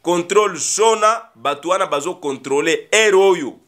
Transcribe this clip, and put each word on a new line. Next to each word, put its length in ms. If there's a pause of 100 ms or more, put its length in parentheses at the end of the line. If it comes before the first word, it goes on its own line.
contrôle 560
Shona, 760
bato 340
wana 160
bazo 300
contrôler 760
air 240
oyo 520